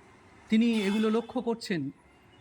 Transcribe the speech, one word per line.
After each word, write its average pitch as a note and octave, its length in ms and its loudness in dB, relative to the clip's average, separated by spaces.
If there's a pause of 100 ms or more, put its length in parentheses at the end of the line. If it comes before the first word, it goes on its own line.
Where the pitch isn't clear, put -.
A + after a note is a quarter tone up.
(500)
তিনি A3 180 4 (140)
এগুলো G#3+ 280 2
লক্ষ্য A#3 320 -2
করছেন A3+ 400 -4 (600)